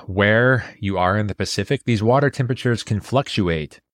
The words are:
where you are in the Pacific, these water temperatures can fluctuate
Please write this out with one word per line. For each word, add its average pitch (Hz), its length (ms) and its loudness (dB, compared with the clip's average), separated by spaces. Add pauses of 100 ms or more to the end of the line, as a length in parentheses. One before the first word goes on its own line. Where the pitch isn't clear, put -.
where 107 720 2
you 95 180 -4
are 90 200 2
in 107 100 -2
the 98 80 -6
Pacific, 101 480 -4
these 113 180 0
water 131 280 2
temperatures 123 520 -2
can 107 180 -4
fluctuate 87 840 -2 (120)